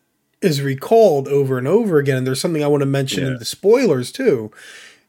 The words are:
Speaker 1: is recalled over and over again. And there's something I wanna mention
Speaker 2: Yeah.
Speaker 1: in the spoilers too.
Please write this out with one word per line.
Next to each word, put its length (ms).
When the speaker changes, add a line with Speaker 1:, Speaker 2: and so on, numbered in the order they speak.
Speaker 1:
is 200
recalled 680
over 280
and 100
over 300
again. 200
And 100
there's 140
something 220
I 40
wanna 180
mention 380
Speaker 2:
Yeah. 80
Speaker 1:
in 80
the 60
spoilers 680
too. 400